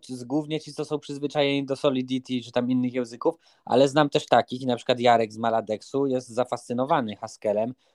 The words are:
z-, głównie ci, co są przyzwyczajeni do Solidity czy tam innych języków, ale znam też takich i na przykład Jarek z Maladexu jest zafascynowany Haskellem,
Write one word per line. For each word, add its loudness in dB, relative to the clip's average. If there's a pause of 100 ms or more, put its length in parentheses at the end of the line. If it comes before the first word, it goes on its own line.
z-, -10
głównie -4
ci, -16
co -6
są -4
przyzwyczajeni -2
do -2
Solidity -2
czy -18
tam 0
innych 0
języków, -2 (300)
ale 6
znam 4
też 0
takich 2
i -6
na 0
przykład -2
Jarek 4
z -14
Maladexu -2
jest -4
zafascynowany -2
Haskellem, -2 (200)